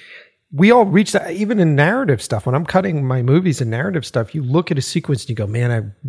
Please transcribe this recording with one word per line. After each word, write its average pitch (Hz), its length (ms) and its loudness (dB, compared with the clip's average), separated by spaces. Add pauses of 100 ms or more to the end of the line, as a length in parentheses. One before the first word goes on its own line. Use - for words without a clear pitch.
(520)
we 190 200 6
all 240 120 6
reach 196 280 2
that, 175 180 -4
even 208 300 -2
in 160 160 4
narrative 170 440 2
stuff. - 240 -6
When 127 120 -2
I'm 160 100 -2
cutting 185 400 0
my 127 160 -2
movies 147 380 2
and 117 100 -2
narrative 147 340 -4
stuff, - 300 -4
you 156 80 -4
look 151 300 0
at 139 60 -2
a 131 40 -2
sequence 156 400 -4
and - 80 -10
you 113 60 -6
go, 107 100 -4
Man, 120 240 -2
I 113 120 -2 (260)